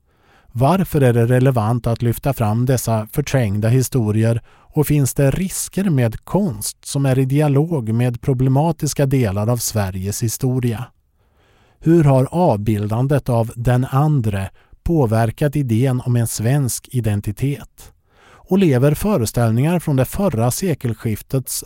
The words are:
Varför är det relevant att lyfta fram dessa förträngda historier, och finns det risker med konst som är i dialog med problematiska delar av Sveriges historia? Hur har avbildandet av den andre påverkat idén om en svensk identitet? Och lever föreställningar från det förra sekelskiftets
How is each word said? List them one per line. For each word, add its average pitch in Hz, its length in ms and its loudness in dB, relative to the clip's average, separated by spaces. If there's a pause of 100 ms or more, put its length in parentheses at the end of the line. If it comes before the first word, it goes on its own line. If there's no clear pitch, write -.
(540)
Varför 151 480 2
är 123 120 6
det 117 120 2
relevant 123 640 2
att 117 140 -2
lyfta 120 320 -2
fram 113 320 0
dessa 113 460 -2
förträngda 110 580 -2
historier, 113 800 0
och - 400 -4
finns 143 260 2
det 139 180 2
risker 185 580 -4
med 120 360 0
konst 156 600 -4
som 139 200 -2
är 131 140 2
i 135 60 2
dialog 143 680 0
med 120 280 0
problematiska 139 840 0
delar 110 440 0
av 123 80 0
Sveriges 98 680 -4
historia? 123 600 -2 (920)
Hur 165 240 4
har 131 280 4
avbildandet 113 960 0
av 117 260 0
den 123 360 0
andre 120 580 0 (340)
påverkat 131 720 0
idén 127 500 0
om 123 100 0
en 117 120 0
svensk 127 640 -2
identitet? 110 1000 -4 (300)
Och - 340 -4
lever 147 360 4
föreställningar 135 840 0
från 147 160 -2
det 131 100 2
förra 127 460 0
sekelskiftets 127 1160 -4